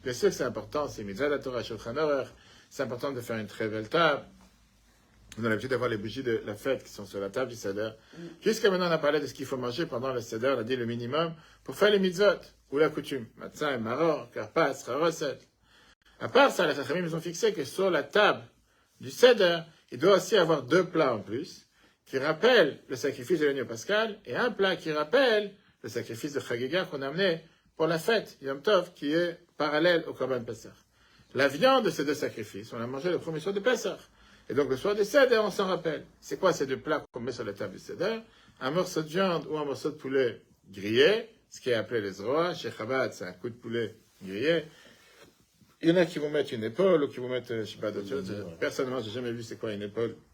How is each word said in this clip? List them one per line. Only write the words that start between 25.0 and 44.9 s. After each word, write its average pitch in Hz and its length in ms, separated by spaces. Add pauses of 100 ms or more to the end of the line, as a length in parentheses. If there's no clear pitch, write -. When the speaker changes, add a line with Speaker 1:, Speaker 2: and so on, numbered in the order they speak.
Speaker 1:
le 117 60
sacrifice 117 440
de 131 80
Chagiga 131 440
qu'on 135 180
a 135 60
amené 165 360 (320)
pour 160 100
la 165 120
fête, - 440
Yom 135 200
Tov, 185 320
qui 147 200
est 170 240 (180)
parallèle 156 500
au 139 60
Korban 127 300
Pessah. 110 300 (640)
La 135 140
viande 240 360
de 170 60
ces 143 140
deux 143 100
sacrifices, 113 580
on 120 60
l'a 117 80
mangée 139 240
le 160 80
premier 160 220
soir 196 140
de 202 60
Pessah. 220 380 (500)
Et 113 60
donc 135 140
le 131 80
soir 202 200
du 208 80
Seder, 254 340
on 208 140
s'en 196 140
rappelle. 170 380 (160)
C'est - 180
quoi 180 140
ces 151 140
deux 131 120
plats 147 340
qu'on 123 80
met 123 100
sur 120 140
la 101 80
table 101 220
du - 40
Seder ? 208 400 (420)
Un 131 120
morceau 165 300
de 156 60
viande 170 400
ou 151 100
un 151 60
morceau 143 260
de - 40
poulet 131 480 (300)
grillé, 127 560 (200)
ce - 120
qui 127 100
est 120 40
appelé 110 260
les 101 100
zroa. 135 440
Chez 113 180
Chabad, 120 400
c'est - 140
un 90 60
coup - 160
de 113 60
poulet 117 400 (260)
grillé. 131 440 (1160)